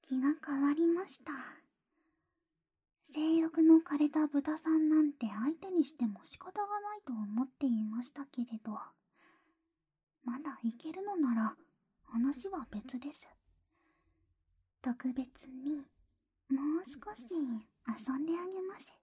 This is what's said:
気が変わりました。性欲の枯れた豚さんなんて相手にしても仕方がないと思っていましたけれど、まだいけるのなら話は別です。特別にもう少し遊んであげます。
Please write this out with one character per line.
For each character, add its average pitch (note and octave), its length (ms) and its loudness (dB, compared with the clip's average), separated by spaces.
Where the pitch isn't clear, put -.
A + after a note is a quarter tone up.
気 C4 180 -2
が C#4 140 2
変 C#4+ 160 -4
わ C#4+ 140 4
り D#4+ 140 4
ま F4 200 2
し - 160 -20
た。 D4 100 -10
性 D#4 220 2
欲 E4 260 2
の D#4+ 140 12
枯 D#4+ 240 4
れ D4 100 4
た D#4 160 2
豚 D4 320 0
さ D#4+ 140 -2
ん D#4 180 4
な D#4 140 6
ん C#4+ 100 2
て A#3 140 -6
相 G#3 240 -2
手 E4 180 -8
に F4 160 4
し - 80 -16
て A#3+ 140 -2
も G3+ 180 -8
仕 - 140 -20
方 G#4 260 -6
が G#4 140 -4
な G#4 160 -8
い G#4 100 -16
と C4 80 -6
思 G#3+ 300 -2
っ C4+ 40 -2
て - 200 -4
い A3+ 160 2
ま G#3+ 180 -4
し B3 100 -12
た C#4 140 -10
け - 180 -8
れ A3+ 140 -6
ど、 A3 140 -8
ま B3 160 -6
だ C#4+ 240 -10
い A3+ 100 -2
け - 180 -12
る F#4 120 -8
の G4+ 120 -6
な C4+ 200 2
ら A3 200 0
話 B3+ 440 -2
は E4 220 -8
別 B3 280 -8
で C#4+ 140 -10
す。 - 160 -20
特 B3 320 -4
別 B3+ 340 -10
に C4+ 380 -8
も D4 320 0
う - 40 -14
少 G#4 280 -14
し B3 180 -16
遊 B3+ 880 -4
ん C#4+ 80 -2
で E4 80 -2
あ F4 140 -4
げ F#4+ 160 -6
ま F#4+ 160 -8
す。 - 120 -18